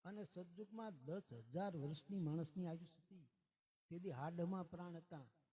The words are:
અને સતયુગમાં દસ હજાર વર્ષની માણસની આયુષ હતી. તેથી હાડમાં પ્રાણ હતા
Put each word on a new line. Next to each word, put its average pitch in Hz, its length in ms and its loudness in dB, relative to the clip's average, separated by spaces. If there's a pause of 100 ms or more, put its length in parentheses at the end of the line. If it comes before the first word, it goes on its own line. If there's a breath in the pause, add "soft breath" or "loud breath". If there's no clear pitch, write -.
અને 202 200 -4
સતયુગમાં 180 800 -6
દસ 180 160 0 (100)
હજાર 151 460 2
વર્ષની 151 420 0
માણસની 165 480 4
આયુષ 165 320 -4
હતી. 170 280 -18 (640)
તેથી 175 220 0
હાડમાં 170 580 2
પ્રાણ 175 260 -6
હતા 156 300 -8 (280)